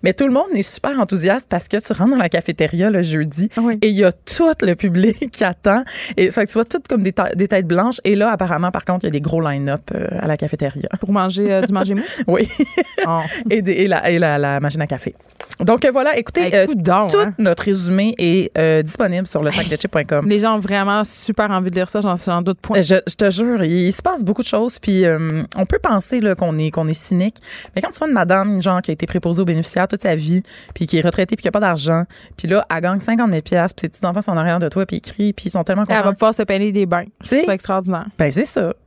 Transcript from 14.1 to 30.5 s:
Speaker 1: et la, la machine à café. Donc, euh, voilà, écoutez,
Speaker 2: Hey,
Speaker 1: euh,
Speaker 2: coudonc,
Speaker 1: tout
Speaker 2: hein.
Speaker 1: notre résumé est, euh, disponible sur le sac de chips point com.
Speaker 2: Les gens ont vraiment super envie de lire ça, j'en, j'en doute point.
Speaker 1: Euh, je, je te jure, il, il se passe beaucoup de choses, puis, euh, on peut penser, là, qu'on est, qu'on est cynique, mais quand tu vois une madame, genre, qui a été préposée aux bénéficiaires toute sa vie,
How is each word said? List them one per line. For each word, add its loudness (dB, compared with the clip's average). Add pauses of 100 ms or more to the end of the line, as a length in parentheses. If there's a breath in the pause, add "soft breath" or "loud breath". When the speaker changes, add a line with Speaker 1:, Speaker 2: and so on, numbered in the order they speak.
Speaker 1:
et 2
la, 2
la 0
machine -2
à -2
café. -6 (460)
Donc, 4
euh, 6
voilà, 2
écoutez, -2
Speaker 2:
Hey, 0
Speaker 1:
euh, 6
Speaker 2:
coudonc, 2
Speaker 1:
tout 2
Speaker 2:
hein. 2
Speaker 1:
notre 2
résumé 0
est, 2
euh, 4
disponible -2
sur -2
le 0
sac -2
de -2
chips -4
point 0
com. 0
Speaker 2:
Les 2
gens 2
ont -2
vraiment 0
super -2
envie 0
de -4
lire -2
ça, -2
j'en, 0
j'en -2
doute -2
point. 0
Speaker 1:
Euh, 4
je, 4 (120)
je -4
te 2
jure, 0
il, 0
il 2
se -4
passe -2
beaucoup 0
de -2
choses, -2
puis, 2
euh, 0 (140)
on -2
peut 0
penser, 0
là, 2
qu'on -2
est, 0
qu'on -2
est -2
cynique, -2 (380 loud breath)
mais -2
quand -6
tu -8
vois -2
une 2
madame, 2
genre, 2
qui -6
a 0
été -6
préposée 0
aux 2
bénéficiaires 0
toute -4
sa 2
vie, 0 (320 loud breath)